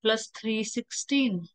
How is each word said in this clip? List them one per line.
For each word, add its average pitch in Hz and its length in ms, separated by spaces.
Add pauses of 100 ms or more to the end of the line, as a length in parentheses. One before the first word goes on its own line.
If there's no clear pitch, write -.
प्लस 220 320
थ्री 220 300
सिक्सटीन 240 720 (140)